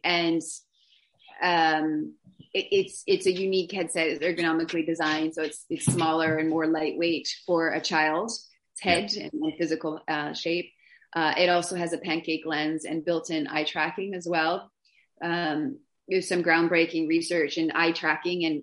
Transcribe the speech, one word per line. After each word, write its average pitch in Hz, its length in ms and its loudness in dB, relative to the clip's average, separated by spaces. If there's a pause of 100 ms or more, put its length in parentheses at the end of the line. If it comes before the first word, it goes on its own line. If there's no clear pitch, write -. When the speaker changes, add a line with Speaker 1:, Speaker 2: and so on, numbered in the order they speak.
Speaker 1:
and, 170 400 2 (1000)
um, 156 720 2 (380)
it, 190 200 -2
it's, - 340 0
it's 190 200 2
a 185 60 4
unique 190 380 0
headset. 165 380 -2
It's 147 160 -2
ergonomically 165 600 0
designed, 160 500 0
so 160 100 -4
it's, - 260 -8
it's 160 140 -6
smaller 160 540 2
and 160 120 0
more 160 160 0
lightweight 160 640 0 (180)
for 165 240 2
a 156 100 -2
child's 160 680 0 (360)
Speaker 2:
Yeah. 185 80 4
Speaker 1:
head 202 220 0
and 156 420 -4
physical, 156 520 -2
uh, 151 240 -2
shape. 170 400 -4 (420)
Uh, 160 240 2
it 180 100 6
also 175 280 2
has 170 160 -2
a 160 60 -2
pancake 160 460 -2
lens 156 400 -2
and 156 200 -6
built-in 165 420 -2
eye 151 180 -2
tracking 180 500 -4
as 175 140 -8
well. 170 440 0 (500)
Um, 156 560 -2 (300)
there's 185 200 0
some 180 140 0
groundbreaking 165 680 4
research 165 480 0
in 160 160 0
eye 165 200 2
tracking 170 520 0
and, 151 180 -2